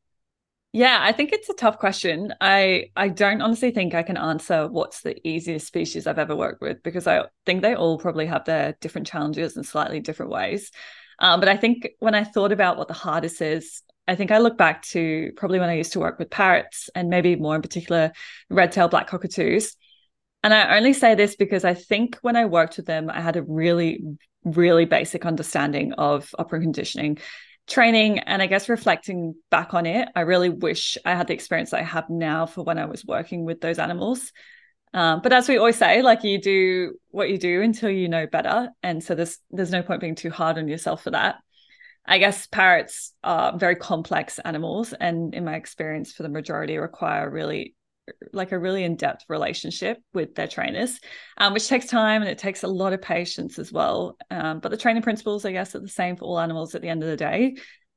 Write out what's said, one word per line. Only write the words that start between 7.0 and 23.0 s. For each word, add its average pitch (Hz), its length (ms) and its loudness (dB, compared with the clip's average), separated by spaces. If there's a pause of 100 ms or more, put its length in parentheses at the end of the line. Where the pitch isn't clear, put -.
I - 200 2 (200)
think 180 160 0
they 214 140 2
all 165 240 0
probably 160 260 -4
have 160 200 -4
their 156 360 -2
different - 240 -8
challenges 151 500 -4
in 151 80 -10
slightly 151 360 -4
different - 320 -8
ways. - 400 -4 (480)
Um, 180 200 4
but 190 80 4
I 196 100 6
think 240 320 0 (100)
when 214 160 2
I 208 80 2
thought 202 280 0
about 185 260 2
what 160 100 -6
the 170 80 -10
hardest 165 460 -4
is, 160 420 -6 (240)
I 185 80 0
think 196 160 -2
I 214 80 8
look 233 180 4
back 160 300 4
to 160 500 -2
probably 185 220 0
when 175 100 2
I 165 80 0
used 160 160 -4
to 175 60 -2
work 165 200 -2
with 165 100 -6
parrots - 640 2
and 180 160 -2
maybe 180 260 4
more 151 200 0
in 156 60 -2
particular 165 500 0 (380)
red-tailed 180 420 4
black - 160 2
cockatoos. 180 720 -2 (640)
And 214 100 6
I 208 220 6
only 233 160 6
say 240 240 6
this 208 220 2
because 196 260 2
I 180 100 2
think 214 480 -2
when 240 140 0
I 233 100 4
worked 165 300 2
with - 100 -10
them, 160 240 -4